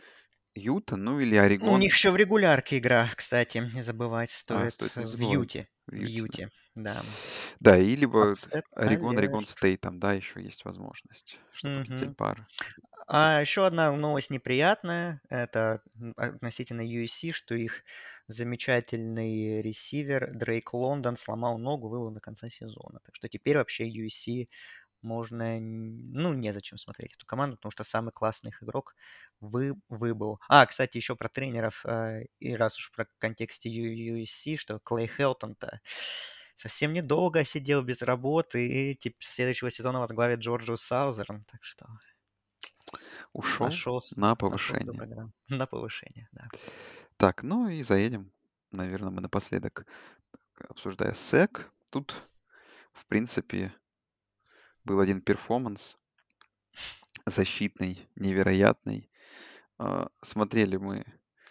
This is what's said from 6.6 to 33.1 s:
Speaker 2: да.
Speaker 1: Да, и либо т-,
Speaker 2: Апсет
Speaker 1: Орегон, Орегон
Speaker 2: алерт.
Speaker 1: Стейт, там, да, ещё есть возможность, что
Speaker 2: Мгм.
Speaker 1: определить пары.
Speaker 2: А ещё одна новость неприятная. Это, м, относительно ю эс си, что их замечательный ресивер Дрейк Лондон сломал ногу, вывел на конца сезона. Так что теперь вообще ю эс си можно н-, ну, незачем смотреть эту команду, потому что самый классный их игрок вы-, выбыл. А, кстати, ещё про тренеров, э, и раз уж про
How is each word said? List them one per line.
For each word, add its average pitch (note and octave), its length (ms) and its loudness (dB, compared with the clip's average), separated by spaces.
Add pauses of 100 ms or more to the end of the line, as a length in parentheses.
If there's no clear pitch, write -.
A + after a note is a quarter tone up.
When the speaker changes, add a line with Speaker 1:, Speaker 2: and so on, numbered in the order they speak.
Speaker 2:
да. G#2+ 300 -8 (540)
Speaker 1:
Да, G2 180 12
и G2+ 180 8
либо A2 420 6
т-, - 120 -12
Speaker 2:
Апсет D3+ 160 -4 (100)
Speaker 1:
Орегон, A2 420 2
Орегон G#2 280 2
Speaker 2:
алерт. - 0 -
Speaker 1:
Стейт, - 360 0
там, F2+ 180 -8
да, G2+ 140 2
ещё F#2+ 260 -6
есть G2 260 -14
возможность, - 760 -16 (120)
что C#3 280 -6
Speaker 2:
Мгм. - 20 -4
Speaker 1:
определить C3 340 -6
пары. D2+ 320 -2 (600)
Speaker 2:
А D3+ 340 6
ещё F#3+ 240 2
одна E3 300 4
новость D3 360 0
неприятная. E3+ 1000 0
Это, A2+ 520 0 (180)
м, A#2 180 -12
относительно A#2 640 -6
ю A#2 240 -4
эс - 80 -6
си, E3 200 -6
что - 220 -6
их A2+ 280 -4 (440)
замечательный A2+ 1400 -2
ресивер C3+ 720 -4
Дрейк A2+ 400 -4
Лондон B2 440 0
сломал A2+ 420 -4
ногу, B2 300 -4
вывел A#2 220 -6
на G#2+ 100 -12
конца A2+ 280 -14
сезона. - 560 -18
Так - 100 -20
что - 140 -12
теперь - 280 2
вообще A#2 300 -2
ю A2 200 -6
эс - 80 -8
си A#2+ 340 -6 (540)
можно A2+ 560 -4
н-, - 20 -8 (520)
ну, D#3+ 200 0
незачем G#2 460 -6
смотреть - 360 -16
эту - 120 -20
команду, C3 300 -4
потому A2 140 -12
что - 140 -10
самый A2+ 280 -2
классный A2 380 -4
их - 120 -18
игрок A2+ 320 -6 (460)
вы-, B2 340 -2 (140)
выбыл. A2 500 -4 (100)
А, C3+ 180 10
кстати, - 300 -2
ещё A#2+ 200 -4
про A#2 120 -6
тренеров, A#2 560 -4
э, A2+ 400 -4 (140)
и B2 160 -6
раз A2+ 220 2
уж - 160 -14
про A2+ 140 -6 (120)